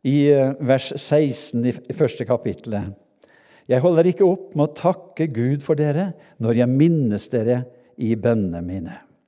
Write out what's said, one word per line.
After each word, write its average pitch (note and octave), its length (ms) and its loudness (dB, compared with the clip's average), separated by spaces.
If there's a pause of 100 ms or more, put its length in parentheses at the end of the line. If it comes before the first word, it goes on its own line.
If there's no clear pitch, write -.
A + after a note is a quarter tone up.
I, C#3 120 2 (120)
eh, C3+ 220 4 (100)
vers C3 380 0
seksten C#3 680 -2
i A#2+ 60 0
f-, - 180 -10
i - 60 -8
første B2+ 320 -2
kapitlet. G#2 640 -4 (760)
«Jeg B2+ 160 2
holder E3+ 240 4
ikke F#3 220 2
opp F#3+ 260 -2
med D3 140 2
å - 100 -12
takke - 560 -2
Gud C3+ 320 -2
for D3+ 120 0
dere D3+ 340 -2 (300)
når A#2 180 2
jeg B2 100 2
minnes C3+ 640 2
dere B2 320 0 (340)
i A2+ 160 -2
bønnene G2 480 -2
mine.» F2+ 380 -10 (280)